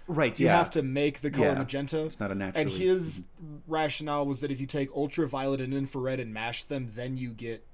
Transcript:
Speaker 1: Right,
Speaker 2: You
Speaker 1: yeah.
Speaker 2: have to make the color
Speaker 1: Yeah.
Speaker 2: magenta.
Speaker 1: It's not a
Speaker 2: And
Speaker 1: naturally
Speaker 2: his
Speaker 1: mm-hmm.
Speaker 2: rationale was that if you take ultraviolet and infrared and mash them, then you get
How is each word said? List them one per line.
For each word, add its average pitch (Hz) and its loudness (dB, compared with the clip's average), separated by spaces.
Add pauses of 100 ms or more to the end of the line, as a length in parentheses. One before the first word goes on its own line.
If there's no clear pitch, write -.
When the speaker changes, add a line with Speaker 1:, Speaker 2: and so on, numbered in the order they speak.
Speaker 1:
Right, 147 2
Speaker 2:
You 139 6
Speaker 1:
yeah. 113 10
Speaker 2:
have 170 6
to 156 0
make 139 0
the 151 -2
color 139 4
Speaker 1:
Yeah. 139 4
Speaker 2:
magenta. 139 -2
Speaker 1:
It's 160 -6
not 101 0
a - -2
Speaker 2:
And 98 -2
Speaker 1:
naturally 131 0
Speaker 2:
his 180 2 (200)
Speaker 1:
mm-hmm. 151 -12 (100)
Speaker 2:
rationale 151 0
was 139 -2
that 147 -2
if 127 -4
you 135 -4
take 139 0
ultraviolet 139 0
and 131 -2
infrared 131 -2
and 113 -6
mash 113 -4
them, 127 -6
then 127 -6
you 123 -6
get 113 -8